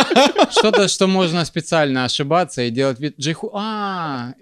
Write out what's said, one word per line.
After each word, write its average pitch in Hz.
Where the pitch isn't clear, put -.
<laughs> -
что-то, 214
что -
можно 180
специально 143
ошибаться 147
и 120
делать 127
вид 147
Джейху-, 156
а, 185